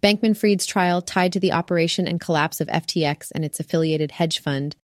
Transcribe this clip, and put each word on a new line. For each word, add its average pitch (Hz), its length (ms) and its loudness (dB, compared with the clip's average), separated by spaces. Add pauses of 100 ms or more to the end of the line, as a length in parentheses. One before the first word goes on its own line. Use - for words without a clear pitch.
Bankman-Fried's 208 640 2
trial 180 380 0
tied 180 300 0
to 190 60 -2
the 185 120 2
operation 170 560 0
and 170 120 -2
collapse 160 400 0
of 160 100 -2
F - 180 -2
T 160 180 0
X 147 240 -4
and 156 160 -4
its - 140 -8
affiliated 156 500 0
hedge 160 320 -2
fund 143 440 -4